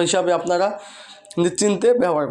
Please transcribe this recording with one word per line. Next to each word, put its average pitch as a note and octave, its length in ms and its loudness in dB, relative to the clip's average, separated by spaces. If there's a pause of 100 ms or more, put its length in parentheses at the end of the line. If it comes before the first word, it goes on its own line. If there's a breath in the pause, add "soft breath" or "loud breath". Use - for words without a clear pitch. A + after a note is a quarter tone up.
হিসাবে F3 340 0
আপনারা F3+ 280 0 (760 loud breath)
নিশ্চিন্তে G3 440 0 (140)
ব্যবহার D3+ 300 0